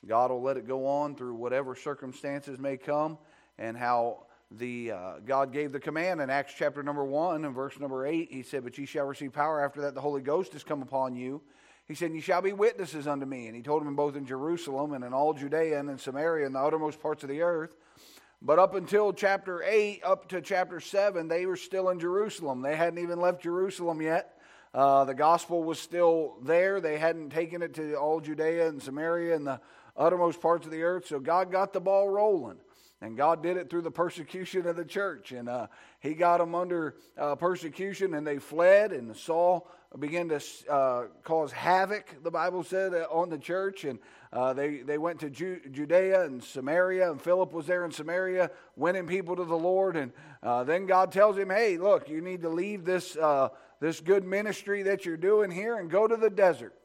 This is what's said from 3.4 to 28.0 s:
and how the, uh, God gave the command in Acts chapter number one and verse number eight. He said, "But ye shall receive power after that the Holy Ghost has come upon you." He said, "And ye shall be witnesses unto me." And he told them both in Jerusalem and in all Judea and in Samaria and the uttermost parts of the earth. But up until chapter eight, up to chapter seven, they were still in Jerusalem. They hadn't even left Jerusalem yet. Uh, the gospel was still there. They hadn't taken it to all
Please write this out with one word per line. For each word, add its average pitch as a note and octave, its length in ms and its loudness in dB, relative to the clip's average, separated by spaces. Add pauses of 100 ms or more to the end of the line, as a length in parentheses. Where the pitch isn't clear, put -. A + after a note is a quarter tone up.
and A2+ 160 -8
how A#2+ 480 0 (280)
the, A#2+ 400 -8
uh, F#2 200 -8 (140)
God C3+ 260 0
gave C#3+ 200 -4
the C#3 80 -6
command D#3+ 400 -4
in C3+ 100 -2
Acts C#3 260 -2
chapter D3 240 -2
number C#3+ 240 -2
one D#3 400 -2
and C#3+ 80 -6
verse C3 280 -6
number C3+ 260 -6
eight. E3 240 -2
He B2+ 140 -10
said, C3+ 180 -6
"But A#2+ 160 -12
ye C#3 80 -8
shall C#3+ 180 -4
receive C#3 280 -8
power D3+ 280 0
after C#3+ 200 -2
that C#3+ 160 -4
the C3 40 -8
Holy C#3 220 -2
Ghost E3 300 -2
has D3 100 -14
come D3+ 180 -6
upon C3 360 -2
you." B2+ 260 -8 (460)
He D3+ 80 -10
said, E3+ 100 -2
"And D#3+ 80 -4
ye D#3+ 60 -6
shall F3+ 200 2
be G3 120 0
witnesses G3 560 -2
unto C#3 180 -2
me." B2 220 -8
And A2+ 80 -12
he A#2+ 60 -12
told D3+ 220 0
them C#3+ 120 -4
both D3 180 0
in C#3 120 -8
Jerusalem D3 680 -4
and C3 100 -8
in B2 100 -8
all D3 200 2
Judea D3 480 0
and C#3+ 100 -6
in C3 80 -8
Samaria D3 480 -2
and C3 80 -6
the C3 60 -2
uttermost D#3 400 0
parts D3+ 240 -4
of C3+ 60 -8
the D3 120 -2
earth. E3+ 320 -2 (680)
But D#3 200 6
up F#3+ 160 6
until G3 360 2
chapter G3 520 -2
eight, G#3 400 2
up F#3 240 2
to F3+ 120 -4
chapter F3+ 380 -2
seven, F#3+ 480 0
they E3 180 0
were F#3 120 -2
still F#3+ 320 -2
in F3+ 100 2
Jerusalem. E3+ 640 -2
They D3 140 0
hadn't E3+ 240 0
even F3 200 -4
left F3 220 2
Jerusalem F3 580 -2
yet. D#3+ 380 -2 (340)
Uh, C#3 320 6
the C3 120 -2
gospel E3+ 480 4
was D#3+ 160 -4
still E3 640 2
there. F3+ 380 2
They D3+ 180 -2
hadn't D#3+ 320 0
taken E3 300 -4
it E3 140 -6
to D3+ 220 -4
all D3+ 240 0